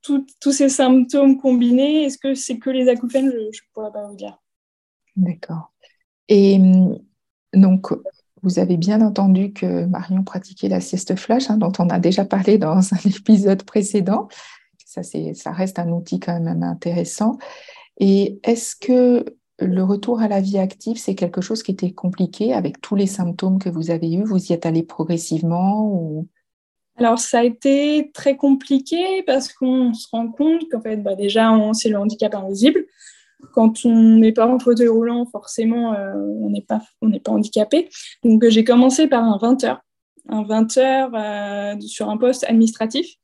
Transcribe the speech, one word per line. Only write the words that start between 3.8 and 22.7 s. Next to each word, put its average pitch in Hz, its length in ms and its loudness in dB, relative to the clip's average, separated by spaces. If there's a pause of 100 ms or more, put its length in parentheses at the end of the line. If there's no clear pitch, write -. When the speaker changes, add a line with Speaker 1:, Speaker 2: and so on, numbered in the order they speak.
Speaker 1:
pas 208 120 -12
vous 208 120 -18
dire. 202 200 -16 (800)
Speaker 2:
D'accord. 170 560 -6 (560)
Et, 196 300 6
hum, 185 420 4 (540)
donc, 190 340 4 (540)
vous 180 180 0
avez 185 160 2
bien 196 240 0
entendu 196 540 2
que 175 320 -4
Marion 185 400 -2
pratiquait - 420 -10
la 185 140 -2
sieste 185 340 -6
flash, 247 340 -2
hein, 214 60 0
dont 190 240 0
on 175 80 2
a 175 100 0
déjà 196 280 2
parlé 196 320 2
dans 185 360 0
un 185 40 -2
<laughs> - 120 -4
épisode 196 540 2
précédent. 202 640 -2 (580)
Ça, - 160 -14
c'est, 160 320 -10
ça - 200 -12
reste 185 260 -6
un 175 140 -4
outil 175 260 -6
quand 175 220 -6
même 165 200 -4
intéressant. 170 760 -4 (640)
Et 196 420 2
est-ce 233 320 -2
que 247 480 2 (360)
le 185 240 -2
retour 202 360 -2
à 220 80 0
la 196 140 0
vie 196 160 -2
active, 196 400 -4
c'est 196 180 -6
quelque 180 240 -4
chose 226 240 -6
qui - 80 -6
était 180 220 -4
compliqué 185 600 -4
avec 185 280 -4